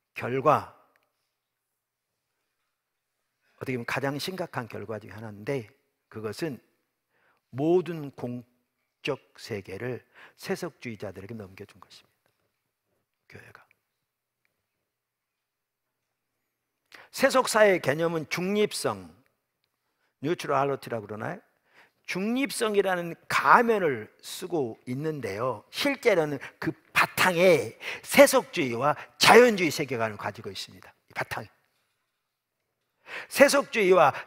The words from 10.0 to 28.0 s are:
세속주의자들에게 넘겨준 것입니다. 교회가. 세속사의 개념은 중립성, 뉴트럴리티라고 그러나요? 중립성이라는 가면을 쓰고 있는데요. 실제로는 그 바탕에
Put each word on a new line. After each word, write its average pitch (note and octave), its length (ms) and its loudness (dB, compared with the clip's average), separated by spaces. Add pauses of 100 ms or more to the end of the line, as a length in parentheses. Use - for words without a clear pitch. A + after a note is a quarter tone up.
세속주의자들에게 G#2+ 960 -12
넘겨준 G2 460 -18
것입니다. - 500 -20 (1000)
교회가. - 360 -20 (3500)
세속사의 A3 680 4
개념은 D#3+ 480 -2
중립성, D#3 840 -4 (1040)
뉴트럴리티라고 C#3 840 -4
그러나요? A#2 340 -10 (640)
중립성이라는 G3 1080 -2 (140)
가면을 E3+ 920 4
쓰고 C#3+ 680 -6
있는데요. B2+ 840 -6
실제로는 F#3 680 0 (200)
그 D#3+ 140 -4 (200)
바탕에 E3 840 2 (240)